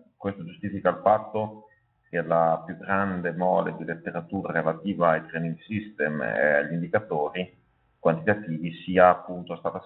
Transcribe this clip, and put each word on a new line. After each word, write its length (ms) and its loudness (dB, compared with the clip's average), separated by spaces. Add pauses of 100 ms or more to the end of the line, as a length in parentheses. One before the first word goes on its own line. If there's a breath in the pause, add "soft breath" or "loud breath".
(160)
questo 300 -6
giustifica 440 -2
il 140 -2
fatto 640 0 (440 loud breath)
che 120 -2
la 440 2
più 120 -10
grande 560 -2
mole 420 0
di 80 -10
letteratura 720 -6
relativa 560 0
ai 180 0
training 320 -4
system 640 -4
e 340 2
agli 180 0
indicatori 800 -2 (440)
quantitativi 760 0 (100)
sia 260 8
appunto 480 -2
stata 280 -8